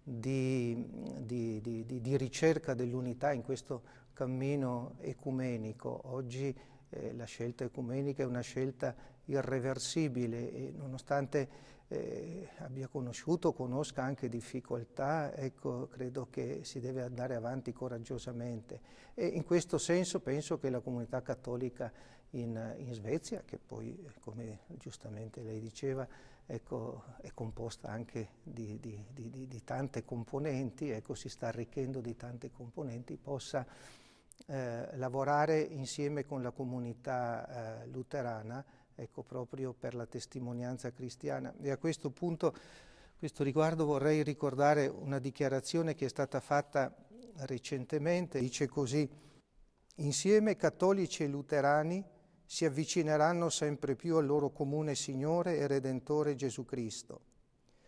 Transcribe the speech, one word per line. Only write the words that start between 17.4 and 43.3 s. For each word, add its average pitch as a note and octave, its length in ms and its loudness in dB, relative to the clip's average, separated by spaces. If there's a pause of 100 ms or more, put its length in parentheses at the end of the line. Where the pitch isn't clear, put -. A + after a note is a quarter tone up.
coraggiosamente. A#2+ 1080 -6 (360)
E - 100 0
in E3+ 180 0
questo E3+ 360 4
senso F3+ 400 4
penso D3 400 0
che C3+ 100 0
la B2+ 100 2
comunità A#2+ 440 -4
cattolica B2 680 -4 (420)
in, A2+ 440 -4
in B2 160 -8
Svezia, B2+ 500 -4
che - 140 -10
poi, A#2+ 480 -10 (140)
come A2 480 -10
giustamente A2+ 760 -12
lei A2 180 -8
diceva, C3 480 -4 (380)
ecco, A#2+ 580 -8 (180)
è - 120 -12
composta A#2 560 -6
anche A2+ 400 -6 (140)
di, A2+ 360 -8
di, G#2 320 -10
di, A#2+ 200 -10
di, C3 160 -10
di B2 160 -10
tante B2+ 420 -4
componenti, C3+ 840 -2
ecco, A2+ 260 -4
si - 120 -8
sta - 200 -4
arricchendo B2+ 540 -2
di A#2 140 -4
tante A#2+ 360 -10
componenti, B2 640 -8
possa, C3+ 480 -4 (800)
eh, B2+ 500 -4
lavorare C#3 640 4
insieme C#3+ 640 -2
con C3+ 200 -4
la B2 80 -2
comunità, A#2+ 1300 -4
eh, A#2 60 -12
luterana, B2 760 -4 (300)
ecco, - 300 -10
proprio C3 500 -4
per A#2+ 220 -6
la A#2 100 -4
testimonianza B2 840 -6
cristiana. C3 680 -4
E C#3 120 0
a C3+ 60 0
questo D#3 340 0
punto, E3+ 360 2
a C#3+ 60 4 (640)
questo - 260 -2